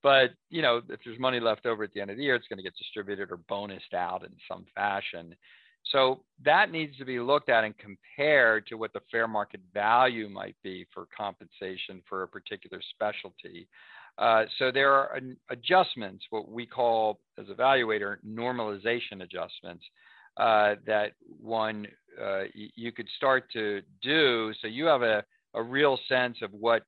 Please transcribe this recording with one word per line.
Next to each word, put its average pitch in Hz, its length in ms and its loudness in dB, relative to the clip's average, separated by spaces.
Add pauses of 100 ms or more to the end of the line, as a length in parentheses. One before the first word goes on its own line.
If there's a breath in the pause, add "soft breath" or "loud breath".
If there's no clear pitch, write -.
but, 131 280 6 (180)
you 165 140 -4
know, 120 260 2
if - 160 -12
there's 117 160 -14
money 127 180 0
left 113 280 0
over 110 180 -2
at 101 80 -12
the 104 80 -8
end 98 100 -8
of 104 60 -10
the 139 80 -6
year, 131 100 2
it's 117 140 -4
gonna 95 140 -12
get 92 140 -10
distributed 98 540 -10
or 90 80 -10
bonused 98 560 -10
out 90 300 -4
in 87 80 -20 (180)
some 92 140 -14 (100)
fashion. 98 640 -6 (560 soft breath)
So 131 320 2 (200)
that 170 260 6
needs 151 280 -6
to 135 80 -12
be 127 140 -4
looked 139 280 2
at 113 160 6
and 107 140 -6
compared 113 880 2
to 117 80 -12
what 110 180 -6
the 101 80 -10 (100)
fair 113 160 0
market 104 340 -6 (120)
value 113 560 4
might 98 340 -12
be 92 300 -12
for 95 140 -16 (100)
compensation 95 920 -10
for 95 160 -8
a 90 60 -8
particular 95 600 -14
specialty. 92 760 -10 (520 loud breath)
Uh, 110 260 6 (140)
so 131 120 2
there 139 220 4
are 139 240 2
an-, 131 220 -10 (100)
adjustments, 123 800 0
what 110 220 -6
we 117 160 -10
call 113 540 0 (180)
as 104 80 -14
evaluator, 110 720 0 (100)
normalization 110 960 -6
adjustments, 87 640 -12 (520 soft breath)
uh, 107 380 4 (120)
that 104 260 0 (280)
one, 110 460 -4 (340)
uh, 98 240 -4 (100)
y-, 104 200 -16
you 117 180 -10
could 113 240 -12
start 131 360 2
to 104 280 -4 (220)
do. 123 580 2
So 117 60 -10
you 120 180 -6
have 143 180 4
a, 110 220 2 (300)
a 113 80 -4
real 131 360 2 (120)
sense 123 320 0
of 101 100 -10
what 110 360 2